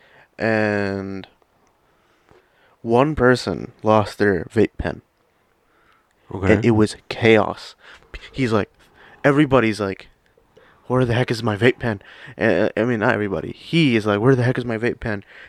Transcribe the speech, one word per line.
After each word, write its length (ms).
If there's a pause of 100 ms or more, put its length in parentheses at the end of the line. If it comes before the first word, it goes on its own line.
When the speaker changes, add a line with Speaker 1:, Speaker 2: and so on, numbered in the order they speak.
(380)
Speaker 1:
And 880 (1500)
one 340
person 560 (120)
lost 340
their 280
vape 320
pen. 240 (1300)
Speaker 2:
Okay. 220
Speaker 1:
And 100
it 60
was 240 (120)
chaos. 680 (560)
He's 200
like, 180 (540)
everybody's 560
like, 300 (800)
"Where 180
the 80
heck 180
is 120
my 120
vape 240
pen?" 220 (340)
And, 400
I 80
mean, 160
not 140
everybody. 400
He 420
is 120
like, 120
"Where 160
the 80
heck 140
is 80
my 120
vape 220
pen?" 240 (260)